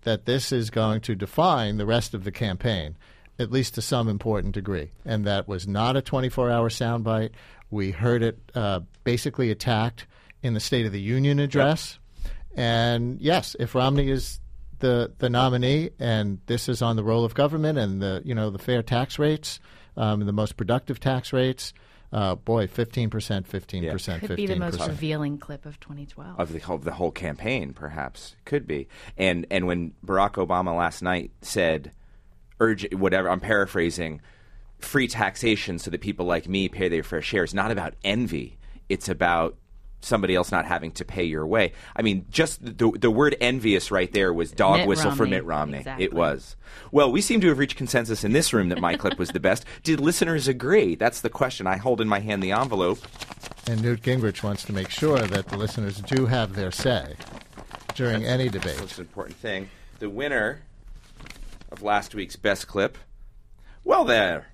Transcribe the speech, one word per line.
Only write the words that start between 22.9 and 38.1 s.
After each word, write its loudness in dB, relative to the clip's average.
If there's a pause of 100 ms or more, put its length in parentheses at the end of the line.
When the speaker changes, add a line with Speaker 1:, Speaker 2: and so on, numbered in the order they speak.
Speaker 1:
percent, -4
fifteen -6
percent, -4
Speaker 2:
Yeah. -8
Speaker 3:
Could -2
be -2
the -2
most -2
Speaker 1:
fifteen -6
percent. -2 (100)
Speaker 3:
revealing -2
clip -14
of -16
twenty -14
twelve. -16
Speaker 2:
Of -2
the -6
whole, -6
the -6
whole 0
campaign, -4
perhaps. -12 (100)
Could -2
be. -4 (300)
And, 2
and 0
when -2 (120)
Barack 2
Obama 0
last 0
night -2 (100)
said, 0 (680)
urge, 2
whatever, 2
I'm 2
paraphrasing, 0 (580)
free 0
taxation 0
so -8
that -6
people -4
like 0
me 0
pay -2
their 0
fair -6
share, 2
it's -4
not 0
about -4
envy. -2 (320)